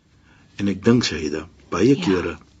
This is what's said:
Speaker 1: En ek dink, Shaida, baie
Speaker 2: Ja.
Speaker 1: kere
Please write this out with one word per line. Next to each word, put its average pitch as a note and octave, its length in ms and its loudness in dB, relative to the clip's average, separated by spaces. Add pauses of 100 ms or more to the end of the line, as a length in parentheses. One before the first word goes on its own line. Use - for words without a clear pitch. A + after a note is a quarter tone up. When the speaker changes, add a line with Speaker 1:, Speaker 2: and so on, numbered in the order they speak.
(580)
Speaker 1:
En G2+ 100 -2
ek F#2+ 160 -4
dink, A#2 200 4
Shaida, D#2 440 -6 (220)
baie A2+ 260 4
Speaker 2:
Ja. F#2+ 100 -8
Speaker 1:
kere F2 320 -2 (240)